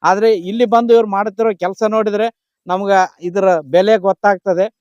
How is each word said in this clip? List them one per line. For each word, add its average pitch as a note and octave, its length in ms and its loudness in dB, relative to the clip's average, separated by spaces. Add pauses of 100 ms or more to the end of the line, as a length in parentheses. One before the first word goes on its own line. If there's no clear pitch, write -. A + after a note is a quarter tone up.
ಆದ್ರೆ G#3 320 2
ಇಲ್ಲಿ G3 300 -2
ಬಂದು A#3 300 2
ಇವ್ರು A#3 120 4
ಮಾಡ್ತಿರೋ G#3 480 -4
ಕೆಲ್ಸ F#3 340 -6
ನೋಡಿದ್ರೆ G#3+ 420 -2 (360)
ನಮ್ಗ F#3+ 240 -4 (300)
ಇದ್ರ F3+ 400 0
ಬೆಲೆ F3+ 360 2
ಗೊತ್ತಾಗ್ತದೆ. F#3+ 680 0 (140)